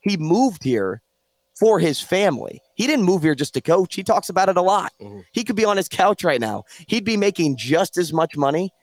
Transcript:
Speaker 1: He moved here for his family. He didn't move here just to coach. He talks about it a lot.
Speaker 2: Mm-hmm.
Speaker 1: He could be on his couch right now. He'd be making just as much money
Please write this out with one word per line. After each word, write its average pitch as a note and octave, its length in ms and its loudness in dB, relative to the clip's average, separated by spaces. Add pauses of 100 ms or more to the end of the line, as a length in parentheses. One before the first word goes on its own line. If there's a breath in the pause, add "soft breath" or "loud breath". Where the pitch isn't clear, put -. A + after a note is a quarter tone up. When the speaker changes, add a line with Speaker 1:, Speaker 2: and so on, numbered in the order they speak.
Speaker 1:
He G3+ 160 -2
moved F3 460 0
here G#2+ 400 -2 (500)
for G#3+ 240 4
his E3 240 0
family. F#3 580 -2 (140)
He A3+ 140 -4
didn't C#4 180 0
move F3+ 160 2
here D3+ 140 2
just C#3 180 -6
to C3 80 -4
coach. F3+ 320 0
He G3 80 -8
talks F3+ 280 0
about F#3+ 200 2
it F#3 80 2
a F3 60 2
lot. F#3+ 360 0
Speaker 2:
Mm-hmm. G3+ 200 -16 (120)
Speaker 1:
He A#3 120 -4
could G#3+ 120 -4
be A3 100 2
on G#3 120 2
his F#3 100 -2
couch - 360 0
right C#3+ 180 0
now. G#2 220 -4 (240 loud breath)
He'd A3 180 -2
be A3 120 0
making F3 400 0
just D#3 420 0
as E3 120 -2
much D#3+ 240 -2
money D3 480 -2